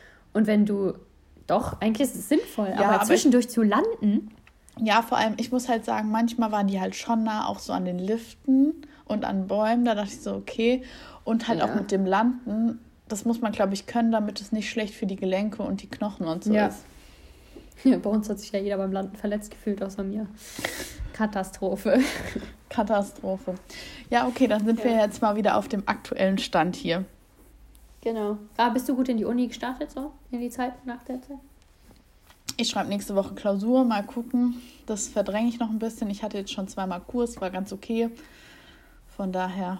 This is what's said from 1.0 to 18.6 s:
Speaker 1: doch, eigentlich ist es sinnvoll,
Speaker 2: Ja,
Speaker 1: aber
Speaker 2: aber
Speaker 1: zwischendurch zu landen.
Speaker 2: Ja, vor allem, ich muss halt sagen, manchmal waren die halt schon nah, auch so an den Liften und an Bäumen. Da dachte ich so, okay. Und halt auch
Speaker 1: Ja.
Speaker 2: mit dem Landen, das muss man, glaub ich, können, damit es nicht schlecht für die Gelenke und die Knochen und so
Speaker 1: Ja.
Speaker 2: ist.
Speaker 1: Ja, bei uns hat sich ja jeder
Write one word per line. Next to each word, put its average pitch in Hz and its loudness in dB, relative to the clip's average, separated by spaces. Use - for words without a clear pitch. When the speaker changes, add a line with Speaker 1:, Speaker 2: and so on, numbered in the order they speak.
Speaker 1:
doch, - 0
eigentlich 220 2
ist - -6
es - -6
sinnvoll, 220 0
Speaker 2:
Ja, 196 2
Speaker 1:
aber 208 6
Speaker 2:
aber 208 4
Speaker 1:
zwischendurch 247 6
zu 233 0
landen. 220 2
Speaker 2:
Ja, 220 4
vor - 0
allem, 220 2
ich 233 -4
muss 247 0
halt 233 0
sagen, 214 -2
manchmal 226 2
waren 202 4
die 196 0
halt 190 -2
schon 226 0
nah, 214 -2
auch 202 -4
so - -8
an 185 0
den 180 -4
Liften 262 2
und 208 -2
an 190 -2
Bäumen. 214 2
Da 233 4
dachte 208 -2
ich - -14
so, 196 -4
okay. 233 0
Und 226 0
halt - 2
auch - 4
Speaker 1:
Ja. - 0
Speaker 2:
mit 202 -2
dem 190 2
Landen, 226 2
das 208 -4
muss 233 2
man, 214 0
glaub 196 2
ich, 196 -6
können, 233 2
damit 214 0
es - -10
nicht 214 -2
schlecht 214 -4
für - -6
die 190 -4
Gelenke 196 -2
und 196 -4
die - -16
Knochen 208 -4
und 160 -4
so 214 4
Speaker 1:
Ja. 208 6
Speaker 2:
ist. - -8
Speaker 1:
Ja, 254 8
bei 202 -2
uns 214 2
hat 196 -4
sich - -16
ja 202 0
jeder 202 -2